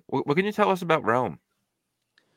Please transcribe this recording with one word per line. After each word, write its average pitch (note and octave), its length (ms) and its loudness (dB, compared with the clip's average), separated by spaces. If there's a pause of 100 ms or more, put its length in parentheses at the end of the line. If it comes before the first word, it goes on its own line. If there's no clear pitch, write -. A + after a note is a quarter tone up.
Wh-, C3+ 180 -4
what C#3+ 120 0
can F#3+ 80 2
you G#3 80 -2
tell G#3 180 2
us F#3 120 -2
about D#3+ 200 0
Realm? A2 360 0 (960)